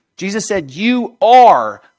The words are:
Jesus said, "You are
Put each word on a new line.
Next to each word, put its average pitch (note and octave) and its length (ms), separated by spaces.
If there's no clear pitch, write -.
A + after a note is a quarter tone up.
Jesus G3+ 320
said, F3 220
"You A#3 500
are G3 600